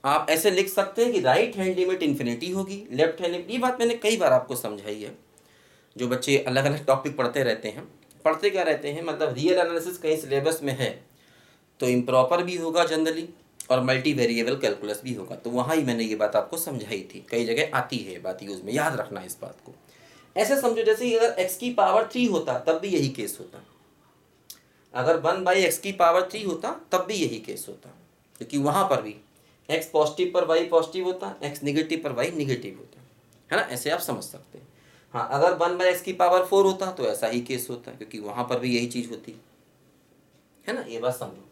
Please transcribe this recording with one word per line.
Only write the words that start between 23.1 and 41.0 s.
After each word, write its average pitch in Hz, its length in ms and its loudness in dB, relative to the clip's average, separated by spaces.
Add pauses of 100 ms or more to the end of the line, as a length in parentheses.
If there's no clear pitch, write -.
case 104 300 -8
होता, - 220 -18 (1300)
अगर 139 240 4
one 175 260 2
by 180 180 4
x 165 160 2
की 196 160 -6
power 180 360 4
three 214 120 -8
होता 175 280 -4 (220)
तब 180 140 2
भी 214 80 -4
यही 123 260 -2
case - 280 -12
होता, - 220 -18 (500)
क्योंकि - 180 -4
वहाँ 156 320 2
पर - 120 2
भी 107 120 -10 (540)
x 160 180 -2
positive 156 480 2
पर 175 160 4
y 170 200 2
positive 170 360 2
होता, 190 360 -4
x 143 200 -8
negative 156 380 0
पर 131 160 -4
y 147 180 0
negative 131 420 -4
होता, - 240 -20 (500)
है 165 60 0
ना, 214 120 0
ऐसे 127 220 -4
आप 170 100 0
समझ 110 240 -6
सकते - 340 -20
हैं। - 80 -20 (480)
हाँ, 117 160 -4
अगर 160 260 4
one 175 220 0
by 180 140 4
x 180 100 -2
की 190 120 -6
power 180 300 4
four 196 220 4
होता 190 260 0
तो 127 140 -4
ऐसा 110 200 -2
ही 120 160 0
case 123 280 -6
होता, 120 220 -12
क्योंकि 113 280 -14
वहाँ 104 240 -6
पर 123 160 -2
भी 123 160 0
यही 120 120 0
चीज़ 120 220 -6
होती, 113 240 -14 (1300)
है 220 80 -4
ना, 262 140 -8
ये 226 120 -8